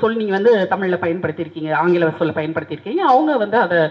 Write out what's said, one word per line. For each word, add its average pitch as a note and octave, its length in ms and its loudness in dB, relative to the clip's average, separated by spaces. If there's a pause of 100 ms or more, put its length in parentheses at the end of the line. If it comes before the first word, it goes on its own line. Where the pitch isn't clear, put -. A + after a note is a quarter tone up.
சொல் A3+ 160 0
நீங்க G#3+ 160 -4
வந்து G3 380 4
தமிழ்ல F#3+ 280 -2
பயன்படுத்தியிருக்கீங்க, E3 720 -4
ஆங்கில E3 460 2
சொல்ல D#3 140 0
பயன்படுத்தியிருக்கீங்க, D#3+ 680 -6
அவங்க D4+ 360 2
வந்து G#3 220 0
அதை F3 200 2 (120)